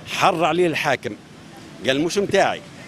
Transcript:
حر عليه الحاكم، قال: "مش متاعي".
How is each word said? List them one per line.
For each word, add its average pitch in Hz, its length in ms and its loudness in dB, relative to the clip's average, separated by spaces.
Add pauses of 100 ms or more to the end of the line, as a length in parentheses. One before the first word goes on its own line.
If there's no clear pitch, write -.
حر 170 380 2
عليه 170 220 2
الحاكم، 131 480 -2 (720)
قال: 135 140 2
"مش 165 160 0
متاعي". 160 440 2 (260)